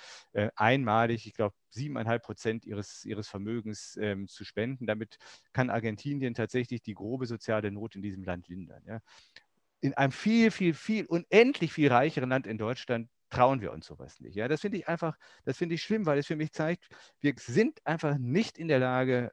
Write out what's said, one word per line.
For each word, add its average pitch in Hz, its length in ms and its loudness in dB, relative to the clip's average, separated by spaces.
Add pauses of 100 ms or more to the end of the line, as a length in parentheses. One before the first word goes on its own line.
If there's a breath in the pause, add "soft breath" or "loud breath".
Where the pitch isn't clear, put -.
(340 loud breath)
äh, 107 240 0
einmalig, 113 720 2
ich 107 60 -18
glaub, 104 200 0 (160)
siebeneinhalb 117 540 -4
Prozent 113 420 -6
ihres, - 400 -10
ihres 107 240 -6
Vermögens, 107 720 -8
ähm, 98 260 -4
zu - 160 -16
spenden. 123 420 -6
Damit 107 320 -4 (360 soft breath)
kann 127 160 2
Argentinien 120 640 -2
tatsächlich 120 480 -2
die 107 120 -10
grobe 117 320 -6
soziale 107 460 -2
Not 104 240 -10
in 98 60 -12
diesem 95 240 -8
Land 90 240 -6
lindern. 90 360 -14
Ja. 113 140 -10 (800 soft breath)
In 139 140 0
einem 139 180 2
viel, 226 380 6
viel, 175 240 2
viel, 214 320 -2
unendlich 185 640 4
viel 147 200 4
reicheren 127 380 4
Land 131 180 0
in 110 100 -4
Deutschland 117 520 -4 (200)
trauen 127 320 4
wir 92 100 -4
uns 80 140 -12
sowas - 360 -18
nicht. 62 140 -14
Ja, 107 120 -2
das 156 140 0
finde 202 180 -4
ich - 80 -8
einfach, 165 300 -2 (260 soft breath)
das 131 140 -4
finde 170 180 -2
ich 160 80 -4
schlimm, 214 240 0
weil 147 100 4
es 147 80 0
für 165 100 -4
mich 156 160 -4
zeigt, 160 360 -4 (320 soft breath)
wir 139 180 2
sind 208 480 0
einfach 151 320 0
nicht 135 400 0
in 165 120 -6
der 139 100 6
Lage, 127 540 0